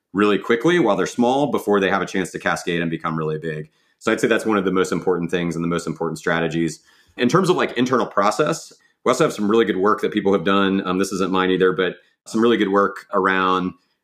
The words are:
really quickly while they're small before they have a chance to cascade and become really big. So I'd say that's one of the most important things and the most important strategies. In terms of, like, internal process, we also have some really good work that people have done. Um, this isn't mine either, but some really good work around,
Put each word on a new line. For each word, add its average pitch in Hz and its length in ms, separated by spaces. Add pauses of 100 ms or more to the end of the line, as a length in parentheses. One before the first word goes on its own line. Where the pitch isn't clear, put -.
(120)
really 101 260
quickly 156 420
while 104 160
they're 90 100
small 127 460
before 104 260
they 95 120
have 95 120
a 90 40
chance 92 260
to 80 80
cascade 87 400
and 85 100
become 82 260
really 78 220
big. 78 320 (300)
So 110 100
I'd 113 100
say 127 60
that's 113 200
one 110 100
of 95 80
the 95 80
most 92 180
important 87 400
things 87 240
and 82 80
the 87 60
most 85 180
important 80 320
strategies. 82 640 (360)
In 123 120
terms 180 220
of, 170 60
like, 120 200
internal 123 300
process, 156 640 (320)
we 117 60
also 139 140
have 131 80
some 104 160
really 113 180
good 95 100
work 101 240
that - 100
people 98 220
have 85 120
done. 98 400
Um, 90 140
this 98 140
isn't 92 180
mine 92 200
either, 92 220
but 90 240 (300)
some 113 140
really 117 160
good 101 160
work 98 400
around, 92 600 (300)